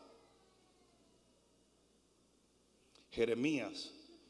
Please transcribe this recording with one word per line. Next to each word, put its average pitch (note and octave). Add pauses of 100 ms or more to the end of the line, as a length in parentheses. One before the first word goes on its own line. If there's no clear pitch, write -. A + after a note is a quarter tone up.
(3000)
Jeremías A#2 (380)